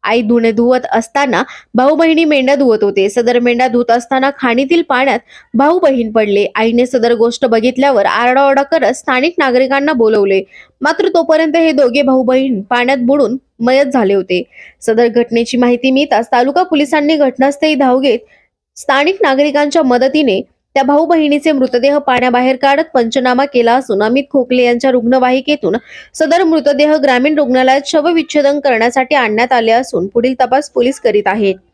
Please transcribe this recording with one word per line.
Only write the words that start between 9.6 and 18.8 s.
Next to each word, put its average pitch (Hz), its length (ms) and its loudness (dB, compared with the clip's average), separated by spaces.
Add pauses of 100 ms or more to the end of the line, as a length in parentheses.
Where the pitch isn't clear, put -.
बोलवले, 208 480 0 (400)
मात्र 330 280 0
तोपर्यंत 320 460 0
हे 330 160 2
दोघे 269 300 0
भाऊ 262 220 2
बहीण 254 380 -2
पाण्यात 247 360 -2
बुडून 254 400 0 (220)
मयत 262 260 2
झाले 240 280 0
होते. 185 300 -2 (380)
सदर 233 260 2
घटनेची 233 500 -2
माहिती 247 340 0
मिळताच 262 400 0
तालुका 359 320 0
पोलिसांनी 302 520 0
घटनास्थळी 285 600 0
धाव 262 240 0
घेत 254 200 0 (580)
स्थानिक 294 440 -2